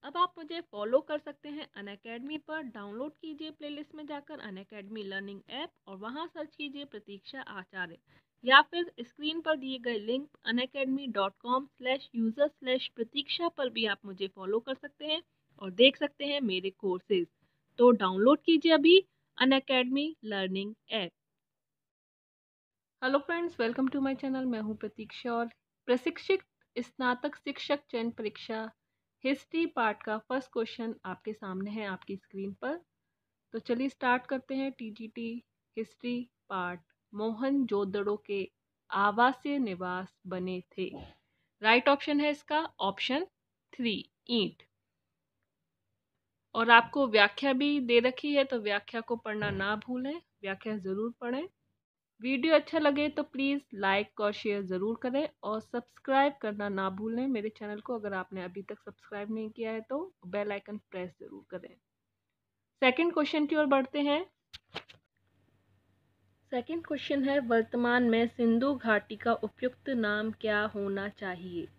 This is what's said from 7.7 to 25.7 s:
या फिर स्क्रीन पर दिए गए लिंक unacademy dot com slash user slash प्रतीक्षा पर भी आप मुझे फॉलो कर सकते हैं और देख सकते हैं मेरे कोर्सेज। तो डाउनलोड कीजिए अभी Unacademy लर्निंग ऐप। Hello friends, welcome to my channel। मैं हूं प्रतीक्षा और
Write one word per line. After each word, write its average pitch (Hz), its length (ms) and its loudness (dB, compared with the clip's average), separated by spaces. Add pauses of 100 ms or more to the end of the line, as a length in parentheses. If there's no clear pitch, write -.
या 262 180 8
फिर 339 300 -4 (100)
स्क्रीन 302 400 -8
पर 311 140 -2
दिए 262 240 -10
गए 240 220 -6
लिंक 247 360 -6 (140)
unacademy 262 560 -4 (100)
dot 196 180 0 (100)
com 254 280 0
slash 262 340 -4 (100)
user 226 320 2
slash 262 400 -2
प्रतीक्षा 285 600 -4
पर 269 200 -2
भी 226 180 -2
आप 202 180 -2
मुझे 196 220 -6
फॉलो 196 320 -2
कर 262 160 -6
सकते 294 300 -14
हैं 311 160 -2 (400)
और 196 120 -8
देख 254 240 8
सकते 285 280 -4
हैं 285 180 -2
मेरे 190 340 -2
कोर्सेज। 185 500 0 (520)
तो 247 180 12
डाउनलोड 202 480 6
कीजिए 330 280 6
अभी 320 240 10 (400)
Unacademy 262 680 4 (180)
लर्निंग 196 480 -4 (200)
ऐप। 190 180 -2 (1900)
Hello 277 240 2
friends, 339 340 -4
welcome 247 340 0
to 269 140 0
my 269 100 -2
channel। 262 300 -4
मैं 226 140 -2
हूं 214 160 -6
प्रतीक्षा 220 560 -8
और 233 160 -2 (380)